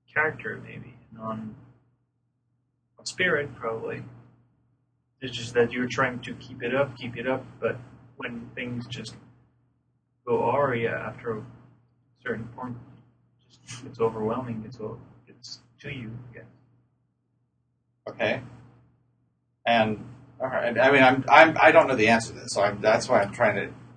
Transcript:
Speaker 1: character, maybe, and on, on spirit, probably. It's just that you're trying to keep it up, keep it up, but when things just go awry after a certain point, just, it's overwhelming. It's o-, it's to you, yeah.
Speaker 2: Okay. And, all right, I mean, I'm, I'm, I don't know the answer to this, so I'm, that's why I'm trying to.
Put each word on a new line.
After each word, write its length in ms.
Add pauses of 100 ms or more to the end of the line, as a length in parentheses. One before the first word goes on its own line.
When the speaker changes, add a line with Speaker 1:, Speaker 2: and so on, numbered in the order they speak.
(140)
Speaker 1:
character, 500
maybe, 300 (180)
and 80
on, 360 (1400)
on 60
spirit, 500
probably. 480 (1160)
It's 140
just 200
that 160
you're 160
trying 320
to 160
keep 260
it 140
up, 220
keep 200
it 100
up, 160 (160)
but 180 (400)
when 380
things 320
just 280 (1120)
go 260
awry 340
after 520
a 60 (800)
certain 320
point, 200 (760)
just, 360
it's 140
overwhelming. 640
It's 140
o-, 200 (280)
it's 320 (220)
to 100
you, 200 (240)
yeah. 60 (1700)
Speaker 2:
Okay. 320 (1200)
And, 380 (360)
all 80
right, 320
I 120
mean, 120
I'm, 260
I'm, 320
I 100
don't 160
know 80
the 120
answer 260
to 60
this, 140
so 100
I'm, 180
that's 280
why 120
I'm 120
trying 220
to. 180 (240)